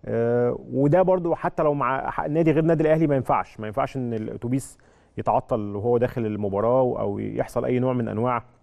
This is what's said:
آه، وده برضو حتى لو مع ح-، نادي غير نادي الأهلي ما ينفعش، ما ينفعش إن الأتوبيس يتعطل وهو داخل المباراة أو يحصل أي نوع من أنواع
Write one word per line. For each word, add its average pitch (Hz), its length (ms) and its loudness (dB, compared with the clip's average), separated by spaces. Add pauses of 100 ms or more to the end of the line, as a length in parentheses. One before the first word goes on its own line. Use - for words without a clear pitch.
آه، 120 540 0 (140)
وده 147 300 4
برضو 180 320 2
حتى 170 280 -4
لو 147 120 2
مع 135 360 -2
ح-، - 100 -4
نادي 156 320 2
غير 156 120 2
نادي 160 180 2
الأهلي 156 240 4
ما 143 100 2
ينفعش، 117 440 -2
ما 107 60 -8
ينفعش 135 300 -4
إن 120 180 -4
الأتوبيس 120 640 -6 (400)
يتعطل 107 580 0
وهو 120 220 2
داخل 120 280 0
المباراة 107 720 0
أو 104 180 -4
يحصل 113 460 -4
أي 123 140 0
نوع 127 140 0
من 120 160 -2
أنواع 117 360 -2 (180)